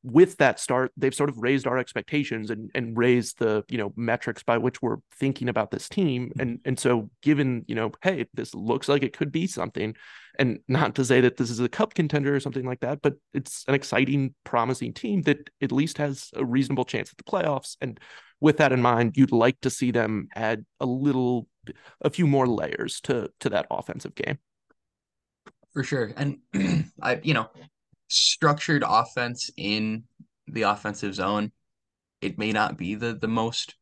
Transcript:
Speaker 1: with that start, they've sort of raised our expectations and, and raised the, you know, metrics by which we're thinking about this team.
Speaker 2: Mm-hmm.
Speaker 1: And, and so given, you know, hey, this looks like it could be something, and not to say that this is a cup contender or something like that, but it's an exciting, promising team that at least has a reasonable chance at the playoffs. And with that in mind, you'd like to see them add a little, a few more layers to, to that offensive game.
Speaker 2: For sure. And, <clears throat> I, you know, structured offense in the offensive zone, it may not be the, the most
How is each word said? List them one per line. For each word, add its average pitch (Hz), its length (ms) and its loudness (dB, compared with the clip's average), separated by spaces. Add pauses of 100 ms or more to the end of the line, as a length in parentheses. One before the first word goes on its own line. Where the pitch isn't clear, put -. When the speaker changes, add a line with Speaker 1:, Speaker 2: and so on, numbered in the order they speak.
Speaker 1:
with 160 360 6
that 131 220 4
start, 131 360 0
they've 135 180 0
sort 143 160 -2
of 123 80 -10
raised 127 300 0
our 127 100 0
expectations 117 720 -4
and, 110 240 -8
and 117 240 -4
raised 123 400 2
the, 107 300 2
you 127 100 -4
know, 101 200 -4
metrics 117 460 -4
by 117 140 2
which 120 240 -2
we're 110 160 -2 (220)
thinking 131 300 -2
about 107 220 -2
this - 180 -8
team. 131 400 0
Speaker 2:
Mm-hmm. - 120 -8
Speaker 1:
And, 120 220 -4
and 131 160 -2
so 117 300 2 (120)
given, 139 460 2
you 113 80 -6
know, 110 160 -2 (100)
hey, 170 320 -2
this - 220 -8
looks 117 320 -2
like 139 160 4
it - 120 -4
could 147 180 -4
be 160 120 0
something, 107 480 -6 (460)
and 123 200 2 (100)
not 131 260 2
to 135 100 2
say 131 160 6
that 123 160 4
this 120 120 0
is 117 100 -6
a 123 80 0
cup 220 260 -2
contender 143 400 0
or 139 60 0
something 127 260 -6
like 127 160 -6
that, 139 200 -4
but 139 140 2 (180)
it's - 340 -8
an 131 60 2
exciting, 135 600 0 (100)
promising 120 480 -2
team 202 300 -2
that 147 260 0 (120)
at 135 100 -2
least 143 260 0
has 143 380 -4
a 131 100 -2
reasonable 127 400 0
chance 104 260 -6
at - 60 -20
the - 120 -20
playoffs. 160 520 -2
And 127 180 -8 (400)
with 151 180 6
that 143 140 6
in 127 100 4
mind, 120 360 4
you'd 131 160 6
like 120 280 4
to 131 80 0
see 123 220 -2
them 110 420 -2
add 110 320 -4 (140)
a 139 60 -4
little, 127 600 0 (540)
a - 80 0
few 180 180 0
more 135 200 4
layers - 540 -2
to, 120 280 -2 (120)
to - 80 -2
that 92 200 0
offensive - 460 -8
game. - 220 -4 (1400)
Speaker 2:
For 139 100 -2
sure. 120 320 -2
And, 143 220 -4 (160)
<clears throat> 185 480 -2
I, 123 220 -2
you 147 100 2
know, 113 160 0 (600)
structured - 760 2
offense 120 720 0
in 107 460 -2 (440)
the 110 160 -4
offensive 101 520 -2
zone, 104 360 -2 (680)
it 92 160 -6
may 107 140 -2
not 104 260 0
be - 180 -6
the, 117 240 -6
the 110 80 -4
most 113 540 -4